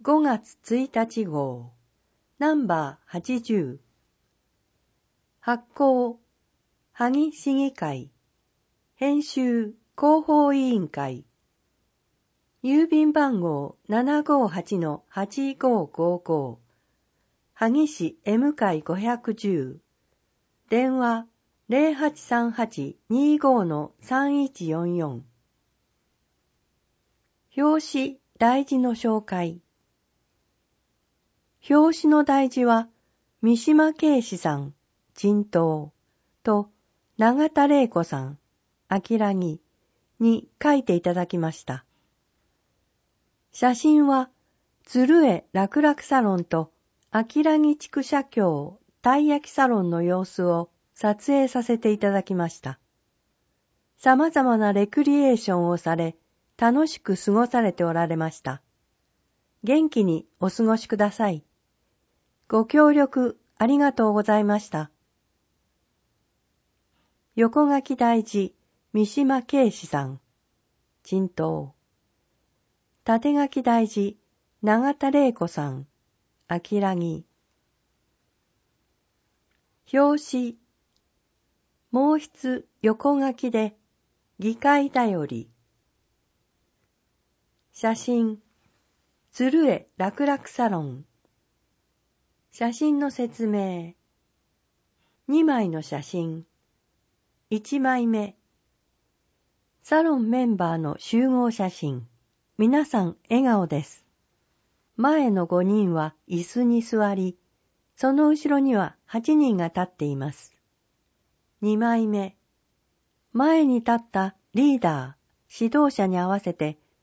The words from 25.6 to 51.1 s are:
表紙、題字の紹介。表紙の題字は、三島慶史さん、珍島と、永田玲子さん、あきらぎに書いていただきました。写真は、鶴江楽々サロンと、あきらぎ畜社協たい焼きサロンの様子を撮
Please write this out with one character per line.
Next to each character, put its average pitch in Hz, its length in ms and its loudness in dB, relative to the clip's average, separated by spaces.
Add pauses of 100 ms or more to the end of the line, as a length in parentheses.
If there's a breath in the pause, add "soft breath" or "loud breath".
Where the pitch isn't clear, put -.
表 302 280 0
紙、 269 340 -6 (200)
題 254 260 2
字 269 140 -2
の 254 140 0
紹 220 320 -2
介。 175 360 -6 (2000)
表 302 340 4
紙 302 100 4
の 302 100 4
題 277 280 2
字 254 140 -2
は、 226 240 2 (540)
三 226 140 4
島 311 360 4
慶 302 300 2
史 190 160 -8
さ 156 160 -2
ん、 139 200 -10 (400)
珍 208 300 0
島 160 480 -2 (520)
と、 208 260 0 (460)
永 254 340 2
田 285 160 4
玲 285 220 4
子 170 160 -2
さ 139 180 -8
ん、 139 160 -12 (480)
あ 196 140 -2
き 226 180 -2
ら 202 160 0
ぎ 170 260 -4 (600)
に 226 280 2 (140)
書 294 120 2
い 269 100 0
て 190 100 2
い 175 80 0
た 175 120 0
だ 180 120 -2
き 180 100 -6
ま 165 140 -2
し - 140 -16
た。 131 200 -12 (1700)
写 247 240 0
真 302 320 4
は、 262 240 0 (540)
鶴 277 420 4
江 185 260 2
楽 196 300 0
々 294 200 2
サ 269 180 0
ロ 202 160 2
ン 175 80 -2
と、 160 280 -4 (380)
あ 220 140 -2
き 294 180 -2
ら 311 160 4
ぎ 302 180 2
畜 - 280 -8
社 277 180 -2
協 175 560 -2 (240)
た 254 160 2
い 302 80 2
焼 294 220 -2
き - 20 -20
サ 269 160 0
ロ 233 160 2
ン 175 80 -2
の 170 140 -2
様 180 200 0
子 180 200 -6
を 170 260 0 (220)
撮 208 340 -4